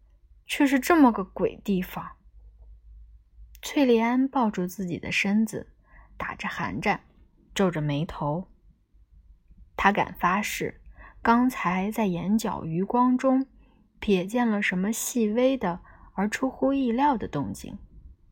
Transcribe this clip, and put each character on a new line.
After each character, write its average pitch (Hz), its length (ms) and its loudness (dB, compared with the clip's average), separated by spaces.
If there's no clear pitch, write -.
却 - 200 2
是 269 140 4
这 349 160 4
么 269 160 8
个 196 140 -4
鬼 - 320 -2
地 185 240 0
方。” 175 340 -10
翠 - 220 -2
莉 240 160 4
安 247 260 2
抱 262 240 0
住 185 160 -4
自 185 200 -8
己 175 120 -6
的 - 140 -8
身 208 340 2
子， - 280 -10
打 - 180 -8
着 - 140 -10
寒 - 320 -6
战， - 220 0
皱 190 160 2
着 165 120 -4
眉 147 240 -2
头。 156 420 -4
他 196 160 4
敢 208 260 -2
发 185 240 0
誓， - 380 -8
刚 247 280 4
才 185 420 -2
在 220 140 -2
眼 180 320 0
角 - 260 -4
余 165 180 -4
光 247 360 2
中 262 300 2
瞥 185 260 2
见 240 220 0
了 208 140 0
什 190 160 -2
么 196 160 0
细 226 340 -2
微 247 300 2
的 180 240 -4
而 202 160 0
出 262 200 -2
乎 262 220 0
意 269 180 0
料 262 280 2
的 101 100 -6
动 143 240 -6
静， - 260 -12